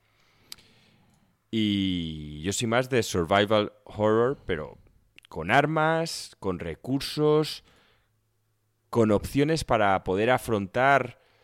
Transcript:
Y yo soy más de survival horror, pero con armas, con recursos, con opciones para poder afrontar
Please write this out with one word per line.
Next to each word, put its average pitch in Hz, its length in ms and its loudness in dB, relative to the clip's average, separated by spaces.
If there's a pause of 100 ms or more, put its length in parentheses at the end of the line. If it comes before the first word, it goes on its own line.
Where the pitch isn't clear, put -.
(1500)
Y 87 920 -2
yo 98 100 -2
soy 117 160 -4
más 127 200 0
de 123 140 0
survival 101 720 2 (100)
horror, 110 600 0
pero 76 320 -8 (500)
con 82 240 -8
armas, 156 880 0
con 90 200 -6
recursos, 147 1080 -2 (1200)
con 110 220 2
opciones 147 540 0
para 101 400 2
poder 101 240 0
afrontar 123 920 0 (240)